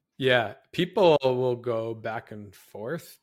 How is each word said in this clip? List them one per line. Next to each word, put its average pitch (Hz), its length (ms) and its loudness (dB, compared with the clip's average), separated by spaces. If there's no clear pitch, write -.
Yeah, 123 360 2
people 175 520 4
will 127 320 2
go 113 380 -4
back 110 380 -10
and 104 240 -16
forth - 680 -12